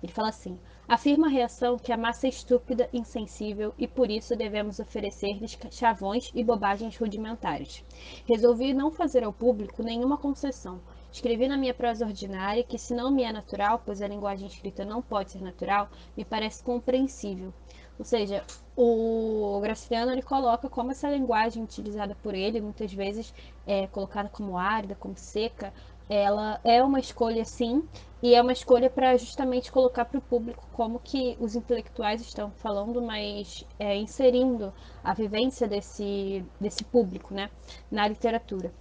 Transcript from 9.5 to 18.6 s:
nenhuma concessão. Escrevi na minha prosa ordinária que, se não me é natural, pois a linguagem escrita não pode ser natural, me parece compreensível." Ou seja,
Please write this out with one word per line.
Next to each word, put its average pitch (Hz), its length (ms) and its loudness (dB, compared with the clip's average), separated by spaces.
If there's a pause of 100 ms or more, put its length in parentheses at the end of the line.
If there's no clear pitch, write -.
nenhuma 240 360 0
concessão. 269 640 -6 (280)
Escrevi 233 380 0
na 277 80 0
minha 262 180 2
prosa 233 320 0
ordinária 196 600 -2
que, 233 120 -8
se - 160 -6
não 240 180 0
me 269 120 4
é 226 80 -2
natural, 208 540 0
pois 202 160 -6
a 202 80 -2
linguagem 202 360 -4
escrita 196 380 -10
não 214 180 -6
pode 196 300 -4
ser 190 100 -12
natural, 190 460 -2 (300)
me 214 80 -6
parece 214 360 -4
compreensível." 240 920 -2 (440)
Ou - 60 -10
seja, 202 400 0 (320)